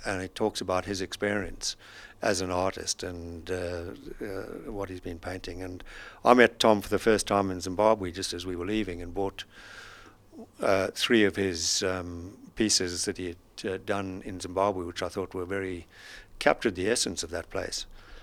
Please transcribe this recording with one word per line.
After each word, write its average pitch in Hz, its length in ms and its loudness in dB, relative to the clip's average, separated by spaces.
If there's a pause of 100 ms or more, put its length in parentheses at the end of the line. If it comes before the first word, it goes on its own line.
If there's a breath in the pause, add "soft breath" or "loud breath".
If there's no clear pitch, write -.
and 98 160 -2
it 92 140 -8
talks 107 260 0
about 92 240 0
his 101 160 -4
experience 104 720 -2 (460 loud breath)
as 101 180 2
an 92 120 -2
artist 90 520 -2
and, 85 480 -8
uh, 87 320 -4 (380)
uh, 98 500 -8
what 101 180 -6
he's 90 120 -10
been 85 180 -8
painting. 90 420 -8
And 90 220 -8 (400 loud breath)
I 120 100 12
met 123 260 8
Tom 107 220 8
for - 80 -6
the 101 100 2
first 107 280 4
time 101 240 4
in 90 80 -4
Zimbabwe 95 520 2
just 92 220 -4
as 87 120 -6
we 92 100 -4
were 87 100 -4
leaving 95 360 -2
and 85 120 -10
bought, 98 300 -2 (1200 loud breath)
uh, 95 320 4
three 113 320 6
of 98 100 2
his, 87 480 0
um, 90 540 -4 (180)
pieces 90 500 2
that 98 120 -2
he 92 100 -6
had, - 440 -8
uh, 92 140 -2
done 98 400 -2
in 92 140 -8
Zimbabwe, 92 460 0
which 87 180 -8
I 90 60 -2
thought 92 240 -6
were 92 120 -4
very, 92 400 -4 (540 loud breath)
captured 123 360 4
the 92 140 0
essence 113 340 0
of 82 80 -8
that 85 180 -6
place. - 360 -6 (380 soft breath)